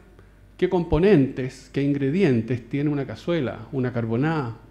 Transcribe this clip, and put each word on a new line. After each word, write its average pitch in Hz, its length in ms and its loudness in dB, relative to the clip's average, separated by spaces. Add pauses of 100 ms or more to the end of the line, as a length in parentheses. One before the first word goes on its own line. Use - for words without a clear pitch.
(580)
qué 185 120 0
componentes, 160 1040 2
qué 139 80 -2
ingredientes 139 880 0
tiene 143 220 -2
una 139 160 -2
cazuela, 113 640 -4
una 127 200 -2
carbonada 120 680 -2 (140)